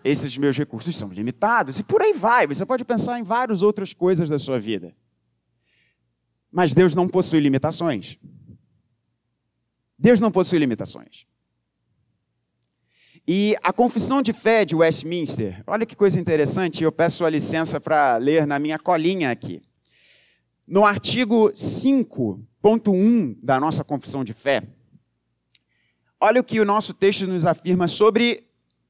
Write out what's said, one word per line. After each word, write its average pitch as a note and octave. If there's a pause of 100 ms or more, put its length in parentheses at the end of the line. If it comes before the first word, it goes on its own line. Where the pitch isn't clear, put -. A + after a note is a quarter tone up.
esses C3+
meus C#3
recursos D3
são G2+
limitados C3+
e G#3
por G#4+
aí G#4+
vai. A3
Você C#3+
pode B3+
pensar A#3+
em -
várias A3
outras G#3
coisas F3
da D3
sua C3
vida. G2 (1500)
Mas E3+
Deus E3+
não F3
possui F3+
limitações. C#3+ (1800)
Deus A3
não G#3+
possui F3+
limitações. G#2+ (2000)
E G3+
a F3+
Confissão A#3+
de G#3+
Fé A3
de D3+
Westminster, D#3
olha A3
que -
coisa F#3
interessante, D#3+
eu D#3+
peço E3
a E3
licença D#3
pra C#3+
ler D3
na C#3+
minha D3+
colinha E3+
aqui. F#2 (1040)
No G3+
artigo G#3+
cinco B2+ (220)
ponto G#3+
um G3
da C3
nossa D3+
Confissão C#3
de A2
Fé, B2+ (1600)
olha A3+
o B3
que A3
o G#3
nosso G3+
texto G3
nos F3+
afirma F3+
sobre A3 (440)